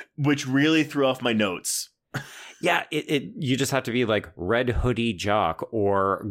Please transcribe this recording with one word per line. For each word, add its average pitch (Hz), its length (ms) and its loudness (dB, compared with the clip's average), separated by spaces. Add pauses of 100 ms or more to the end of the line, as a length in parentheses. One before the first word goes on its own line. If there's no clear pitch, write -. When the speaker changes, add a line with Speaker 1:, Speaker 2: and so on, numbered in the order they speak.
(180)
Speaker 1:
Which 139 300 0
really 151 360 4
threw 143 220 0
off 127 160 0
my 123 100 0
notes. 104 580 -2 (680)
Speaker 2:
Yeah, 175 300 0
it, 151 180 -4
it, 139 160 0 (140)
you 131 180 0
just 127 160 0
have 135 120 0
to 120 80 -6
be 120 140 2
like, 104 300 0
"Red 117 340 0
hoodie 117 440 0
jock," 95 580 0
or 98 600 2